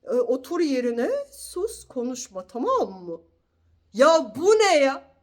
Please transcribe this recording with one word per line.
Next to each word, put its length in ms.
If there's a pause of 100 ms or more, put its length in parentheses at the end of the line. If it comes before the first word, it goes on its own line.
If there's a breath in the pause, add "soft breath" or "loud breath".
E, 120
otur 440
yerine, 500 (220)
sus, 560
konuşma, 600
tamam 560
mı? 180 (720)
Ya 420
bu 100
ne 320
ya? 460